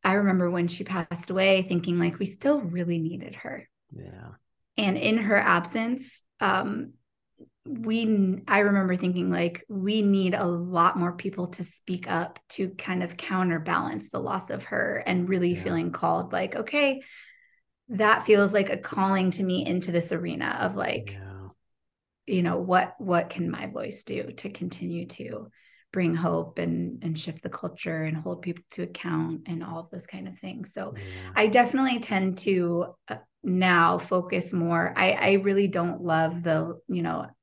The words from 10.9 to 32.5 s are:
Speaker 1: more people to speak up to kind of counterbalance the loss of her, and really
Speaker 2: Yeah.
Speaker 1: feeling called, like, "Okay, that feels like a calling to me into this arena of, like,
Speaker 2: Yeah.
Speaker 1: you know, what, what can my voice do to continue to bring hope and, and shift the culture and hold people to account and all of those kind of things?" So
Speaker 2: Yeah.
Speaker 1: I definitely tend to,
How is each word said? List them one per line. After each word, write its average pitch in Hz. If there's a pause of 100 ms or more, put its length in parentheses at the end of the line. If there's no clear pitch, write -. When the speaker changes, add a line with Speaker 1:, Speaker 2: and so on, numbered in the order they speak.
Speaker 1:
more 175
people 180
to 175
speak 180
up 170 (100)
to 190
kind 180
of 175
counterbalance 175
the 190
loss 190
of 196
her, -
and 180
really 180
Speaker 2:
Yeah. 170
Speaker 1:
feeling 170
called, 170
like, 190
"Okay, 269 (840)
that 214
feels 202
like 196
a -
calling 190
to 196
me 185
into 180
this 170
arena -
of, 196
like, -
Speaker 2:
Yeah. 95 (760)
Speaker 1:
you 185
know, 175
what, 180
what 175
can 170
my -
voice -
do -
to -
continue 175
to - (400)
bring 170
hope 165
and, 170
and 160
shift 160
the 180
culture 165
and 160
hold 175
people 175
to 180
account 165
and 170
all 165
of 170
those 185
kind 190
of 185
things?" 185
So 190
Speaker 2:
Yeah. -
Speaker 1:
I 220
definitely 247
tend 190
to, 175 (120)